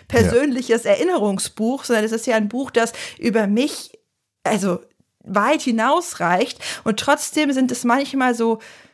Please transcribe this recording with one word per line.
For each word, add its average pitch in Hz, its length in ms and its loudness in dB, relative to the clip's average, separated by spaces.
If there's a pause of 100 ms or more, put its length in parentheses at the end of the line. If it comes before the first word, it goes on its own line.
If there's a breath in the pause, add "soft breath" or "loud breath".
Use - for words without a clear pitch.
persönliches 240 800 2
Erinnerungsbuch, 226 960 0
sondern 220 220 0
es 220 80 -2
ist 226 120 -4
ja 226 120 2
ein 214 100 0
Buch, 254 240 -6
das 226 220 2 (260 loud breath)
über 214 280 0
mich, 233 440 -2 (540)
also 180 340 0 (460)
weit 226 360 0
hinausreicht. 226 960 0 (280 loud breath)
Und 220 160 -2
trotzdem 294 500 0
sind 262 200 2
es 247 120 -8
manchmal 254 500 0
so 226 260 0 (340 loud breath)